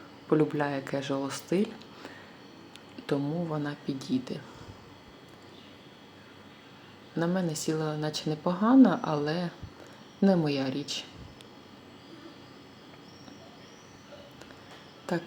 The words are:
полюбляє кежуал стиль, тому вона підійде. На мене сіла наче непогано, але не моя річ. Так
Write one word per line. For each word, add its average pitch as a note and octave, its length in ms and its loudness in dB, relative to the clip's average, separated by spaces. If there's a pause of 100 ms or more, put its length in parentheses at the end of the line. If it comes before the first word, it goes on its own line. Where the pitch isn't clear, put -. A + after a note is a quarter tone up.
(260)
полюбляє C#3+ 560 4
кежуал C#3 480 0
стиль, F3+ 360 2 (1400)
тому D3 380 0
вона D3 320 -2 (100)
підійде. - 540 -2 (2750)
На E3 100 2
мене F3 300 2
сіла D#3 400 0
наче D3+ 340 0
непогано, F#3+ 720 8
але D#3 480 2 (680)
не G3 160 10
моя C#3+ 340 4
річ. C#3+ 340 -4 (4000)
Так E3+ 200 2